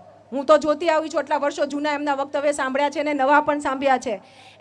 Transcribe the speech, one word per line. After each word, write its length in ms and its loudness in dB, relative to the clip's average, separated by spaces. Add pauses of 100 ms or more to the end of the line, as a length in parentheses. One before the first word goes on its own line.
(320)
હું 140 -6
તો 120 8
જોતી 320 0
આવી 200 0
છું, 100 -2
આટલા 180 -2
વર્ષો 280 -2
જૂના 280 -4
એમના 220 -2
વક્તવ્ય 360 -2
સાંભળ્યા 420 -2
છે 100 -2
ને 100 -2
નવા 280 4
પણ 180 -2
સાંભળ્યા 380 0
છે. 160 -6 (460)